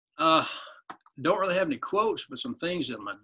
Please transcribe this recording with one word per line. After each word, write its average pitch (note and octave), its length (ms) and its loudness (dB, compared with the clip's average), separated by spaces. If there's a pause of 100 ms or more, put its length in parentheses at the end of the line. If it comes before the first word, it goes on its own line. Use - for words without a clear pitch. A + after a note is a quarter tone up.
(180)
Uh, D#3+ 260 6 (760)
don't F3 180 4
really F#3 160 2
have F#3 140 2
any C3+ 80 -2
quotes, G#3 520 0
but B2+ 100 -10
some A#2+ 160 -6
things E3 340 -4
that A#2 120 -8
my G2+ 240 -8